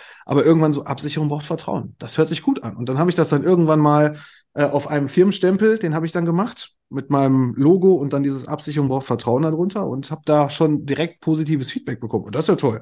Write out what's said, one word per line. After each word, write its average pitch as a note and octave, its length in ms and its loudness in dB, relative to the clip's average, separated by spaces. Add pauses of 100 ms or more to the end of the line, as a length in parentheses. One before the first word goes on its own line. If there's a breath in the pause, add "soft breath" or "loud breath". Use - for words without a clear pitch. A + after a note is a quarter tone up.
(240 loud breath)
aber C#3 180 2
irgendwann D#3 300 4
so, C#3 120 -6
„Absicherung D3 440 -4
braucht D3 160 -6
Vertrauen.“ - 540 -8
Das - 180 -12
hört D#3+ 140 2
sich - 120 -6
gut C4+ 200 -2
an. G#2 140 -10
Und A#2+ 120 -8
dann C3 100 -2
habe F3 120 2
ich F3 60 -2
das E3 120 2
dann C#3+ 160 2
irgendwann D#3+ 340 4
mal, D3+ 380 4 (380 loud breath)
äh, D3 100 0
auf C#3+ 240 -2
einem C#3+ 220 -2
Firmenstempel, F#3+ 680 2
den E3 160 -4
habe E3+ 120 -2
ich D#3+ 60 -8
dann F3 120 -2
gemacht, F3 480 -2 (160)
mit C3+ 220 -8
meinem C3 460 2
Logo F3+ 360 4
und C#3 220 -2
dann C#3 80 0
dieses C3+ 260 -4
„Absicherung D3 400 -2
braucht C3 160 -2
Vertrauen“ A#2+ 380 0
darunter F3 440 -2
und C3+ 240 -8
habe D#3 140 -10
da D3+ 240 2
schon D3+ 380 0
direkt C#3 340 -4
positives D#3 500 -2
Feedback - 300 -8
bekommen. A2 240 -4
Und G#2 100 -10
das D#3 120 -2
ist - 20 0
ja F#3 80 4
toll. A2+ 260 0